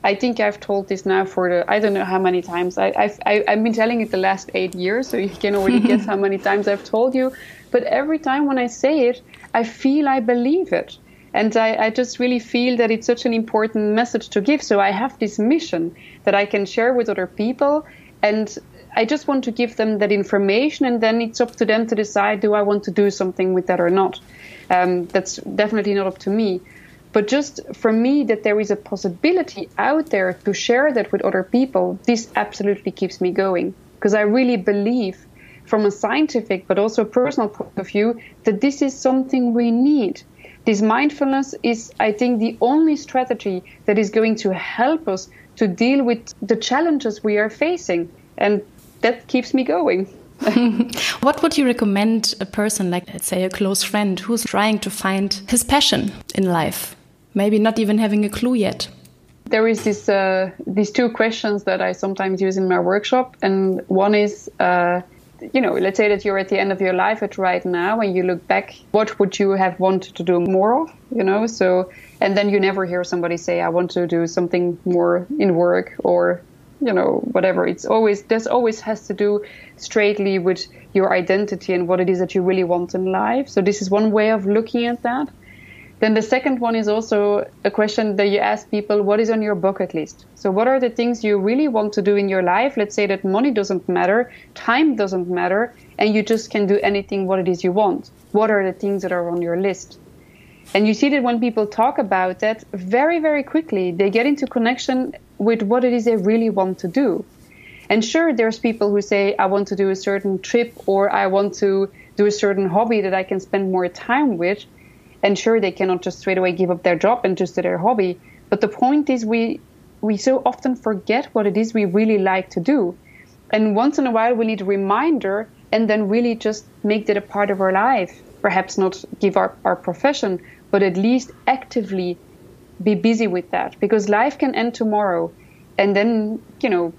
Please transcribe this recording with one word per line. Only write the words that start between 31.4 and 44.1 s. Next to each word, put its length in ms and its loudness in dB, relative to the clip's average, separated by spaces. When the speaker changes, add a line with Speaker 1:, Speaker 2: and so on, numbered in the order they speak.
Speaker 1:
people, 640 0
this 300 0
absolutely 560 -2
keeps 280 -6
me 100 0
going. 440 -2
'Cause 140 2
I 80 2
really 340 2
believe, 720 -2
from 220 2
a 40 4
scientific 760 -2
but 120 0
also 260 2
personal 440 0
point 280 -10
of 120 -8
view, 280 0
that 160 2
this 220 0
is 120 0
something 600 0
we 160 2
need. 520 2
This 180 2
mindfulness 800 0
is, 360 -2
I 140 2
think, 260 0
the 220 -2
only 360 2
strategy 640 -4
that 120 2
is 120 0